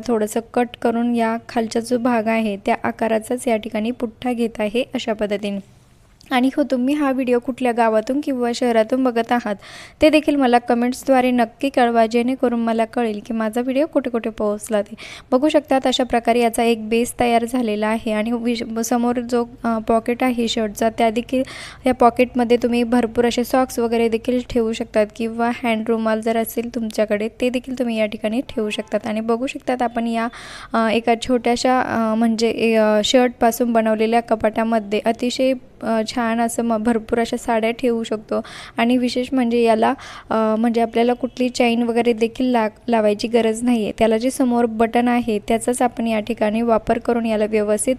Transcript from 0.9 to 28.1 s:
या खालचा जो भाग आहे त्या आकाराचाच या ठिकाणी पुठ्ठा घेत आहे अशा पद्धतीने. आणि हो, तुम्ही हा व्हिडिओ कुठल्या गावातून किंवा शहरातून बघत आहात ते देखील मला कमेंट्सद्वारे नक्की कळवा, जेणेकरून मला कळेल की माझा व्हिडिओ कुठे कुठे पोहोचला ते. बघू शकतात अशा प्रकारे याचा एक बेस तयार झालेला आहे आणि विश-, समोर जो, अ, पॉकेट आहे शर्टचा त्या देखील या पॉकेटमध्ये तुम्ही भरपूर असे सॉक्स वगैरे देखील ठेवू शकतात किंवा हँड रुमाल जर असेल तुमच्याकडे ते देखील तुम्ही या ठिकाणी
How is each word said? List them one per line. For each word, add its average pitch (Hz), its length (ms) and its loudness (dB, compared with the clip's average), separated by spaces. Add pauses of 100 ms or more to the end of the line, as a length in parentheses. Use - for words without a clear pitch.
या 226 220 0 (120)
खालचा 226 300 -2
जो 233 180 -2
भाग 233 300 0
आहे 220 300 0
त्या 226 260 0
आकाराचाच 226 640 -2
या 226 100 2
ठिकाणी 214 340 -4
पुठ्ठा 247 420 -6
घेत 226 260 -4
आहे 214 240 -2 (100)
अशा 233 200 -4
पद्धतीने. 202 640 -4 (540)
आणि 262 260 2
हो, 302 60 2
तुम्ही 254 320 0
हा 285 160 0
व्हिडिओ 247 280 0
कुठल्या 240 320 -2
गावातून 226 500 0
किंवा 247 340 -2
शहरातून 240 480 2
बघत 233 280 0
आहात 220 240 0 (460)
ते 311 80 8
देखील 294 260 4
मला 247 240 4
कमेंट्सद्वारे 247 720 2
नक्की 240 380 0
कळवा, 233 360 4
जेणेकरून 240 540 0
मला 226 260 0
कळेल 220 400 -4
की 240 80 -8
माझा 220 280 -2
व्हिडिओ 262 240 0
कुठे 277 240 -2
कुठे 233 200 -4
पोहोचला 214 520 -2
ते. 214 120 -10 (380)
बघू 262 180 4
शकतात 285 380 2
अशा 262 160 0
प्रकारे 240 360 0
याचा 233 240 0
एक 226 260 0
बेस 233 300 0
तयार 233 260 2
झालेला 220 420 -2
आहे 220 240 -2
आणि 214 200 -2
विश-, 233 500 -2
समोर 240 380 0
जो, 240 260 -2 (180)
अ, 233 140 0 (100)
पॉकेट 233 360 0
आहे 240 240 0
शर्टचा 220 420 -2
त्या 226 200 2
देखील 240 340 -2 (420)
या 254 80 4
पॉकेटमध्ये 240 720 4
तुम्ही 240 200 0
भरपूर 240 420 0
असे 240 180 0
सॉक्स 262 360 0
वगैरे 233 300 0
देखील 233 400 -2
ठेवू 226 240 0
शकतात 226 420 0
किंवा 233 360 -2 (120)
हँड 220 240 0
रुमाल 220 340 0
जर 226 160 0
असेल 233 380 -4
तुमच्याकडे 220 540 -2 (120)
ते 247 80 2
देखील 247 300 -4
तुम्ही 233 180 -2
या 220 80 2
ठिकाणी 214 440 -4